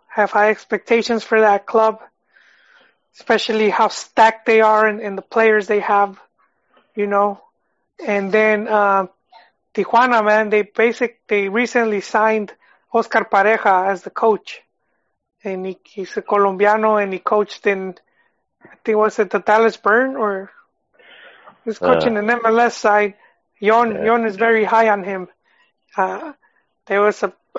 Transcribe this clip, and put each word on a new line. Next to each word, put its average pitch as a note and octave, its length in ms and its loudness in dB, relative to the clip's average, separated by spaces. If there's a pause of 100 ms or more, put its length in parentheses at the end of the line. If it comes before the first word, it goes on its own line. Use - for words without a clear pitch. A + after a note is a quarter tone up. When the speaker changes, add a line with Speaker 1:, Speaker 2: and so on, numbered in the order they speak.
Speaker 1:
have G3+ 240 -2
high G#3 180 2
expectations A3 720 -2
for A3 180 0
that G3+ 240 2
club, A3 360 0 (1120)
especially G#3+ 540 0
how G#3+ 180 2
stacked - 580 0
they A3 160 4
are G#3+ 260 4
and, G#3+ 140 -4
and G3+ 160 -8
the F#3+ 40 -10
players G#3+ 460 0
they G#3 120 0
have, G3+ 400 0 (760)
you G3+ 120 -4
know. G3+ 340 -2 (640)
And G3+ 260 -4
then, G#3+ 360 2
uh, G3+ 400 0 (680)
Tijuana, A3+ 520 2
man, G#3+ 240 2
they G#3+ 140 0
basic-, A3+ 640 -2
they G3+ 220 -2
recently A3+ 520 -2
signed A3 500 0 (420)
Oscar A3+ 320 0
Pareja G3 640 2
as F#3+ 140 -6
the G3 60 -18
coach. - 520 -2 (840)
And F#3+ 220 -8
he, F#3+ 180 -12
he's - 340 -14
a G3+ 40 -4
Colombiano, G#3 800 0
and G3 120 -6
he F#3 60 -8
coached - 480 -4
in, F#3+ 280 -4 (680)
I - 200 -20
think, G#3+ 140 0
was G#3+ 220 0
it G3+ 100 -2
the G3+ 100 -2
Dallas A3 380 2
Burn, B3+ 380 0
or G3+ 360 -6 (1120)
he A#3+ 60 -8
was G#3+ 100 -8
coaching F3+ 380 0
Speaker 2:
Uh, G#3 40 -2
Speaker 1:
an G#3 80 -2
M A#3+ 160 -2
L A3+ 140 2
S A#3 180 0
side. G#3 360 0 (460)
Yon, A3+ 360 2
Speaker 2:
yeah. - 100 -6
Speaker 1:
Yon A3+ 200 0
is G#3 100 -6
very A3 280 2
high A3 260 2
on G3+ 140 -2
him. F#3 240 -10 (680)
Uh, G3+ 380 -6 (520)
there G3 160 -2
was G#3 220 -2
a, F#3+ 100 -6 (260)